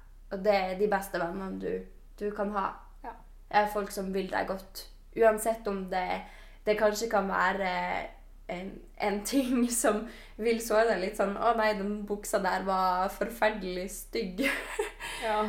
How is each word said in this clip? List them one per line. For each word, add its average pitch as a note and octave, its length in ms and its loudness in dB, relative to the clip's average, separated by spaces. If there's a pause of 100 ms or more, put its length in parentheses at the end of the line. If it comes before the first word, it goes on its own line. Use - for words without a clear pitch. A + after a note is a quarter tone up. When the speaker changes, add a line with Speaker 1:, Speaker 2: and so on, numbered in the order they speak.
(320)
Speaker 1:
Og G3 120 -6
det G#3 120 6
er F#3 220 0
de G#3 100 2
beste F#3+ 320 0
vennene F#3+ 400 -4
du, F#3 260 -4 (300)
du G#3 160 -4
kan G#3 200 -2
ha. G3+ 160 0 (340)
Speaker 2:
Ja. A#3 120 -12 (360)
Speaker 1:
Er G#3 180 6
folk G3+ 240 -2
som F#3+ 220 -4
vil F#3 160 -2
deg G2 180 0
godt. - 400 -8 (260)
Uansett A3+ 540 4
om G3 220 -2
det, F#3 320 -2 (400)
det G#3 160 2
kanskje G#3+ 320 4
kan G3+ 200 2
være F#3 400 2 (800)
en, F#3 240 -6 (260)
en G#3 260 0
ting B3 480 2
<laughs> - 0 -
som G#3+ 300 2 (320)
vil A3+ 280 0
såre A3 280 4
deg F#3+ 120 2
litt G3 160 -2
sånn, G3+ 200 0
«Å A#3 180 4
nei, G#3+ 180 4
den G3+ 320 -4
buksa G3+ 340 -2
der F#3+ 260 0
var F#3+ 440 2
forferdelig G3+ 840 -2
stygg.» F#3+ 560 -4
<laughs> - 40 2 (680)
Speaker 2:
Ja, A3 300 0